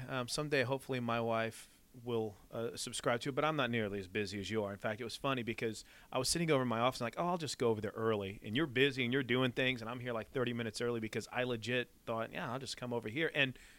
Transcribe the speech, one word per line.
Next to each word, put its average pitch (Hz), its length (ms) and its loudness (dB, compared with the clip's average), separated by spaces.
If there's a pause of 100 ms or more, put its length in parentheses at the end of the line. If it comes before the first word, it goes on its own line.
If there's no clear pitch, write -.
um, 127 180 -2
someday, 147 360 0
hopefully, 131 360 -2
my 117 220 0
wife 113 480 -2 (340)
will, 110 320 0 (160)
uh, 117 240 -4
subscribe 120 460 0
to - 80 -2
it, 131 60 -4
but 147 100 2
I'm 156 120 2
not 127 120 2
nearly 107 300 2
as 92 80 -6
busy 101 320 -2
as 95 100 -4
you 107 140 2
are. 98 80 -2
In 101 80 -8
fact, 110 220 -4
it - 20 -6
was 113 120 -8
funny 131 280 0
because 113 400 -2 (280)
I - 80 0
was 131 100 2
sitting 170 220 2
over 135 120 6
in 123 60 2
my 113 100 2
office 127 220 2
and 120 40 0
like, 113 120 -4
"Oh, 175 100 0
I'll 180 100 2
just 156 200 -6
go 120 120 6
over 107 120 4
there 104 100 -2
early," 107 520 0
and 107 120 -4
you're 156 120 2
busy 131 360 4
and 120 80 2
you're 139 120 2
doing 123 280 4
things, 127 300 0
and 110 80 -6
I'm 123 100 -8
here, 120 140 -4
like, 110 180 -4
thirty 123 220 2
minutes 117 280 -4
early 120 200 0
because 110 320 -4
I 123 100 0
legit 123 460 0 (160)
thought, 113 260 -2
"Yeah, 160 200 -4
I'll 127 80 -4
just 131 180 -8
come 123 160 -4
over 110 160 -2
here." 151 260 0
And 135 220 2 (220)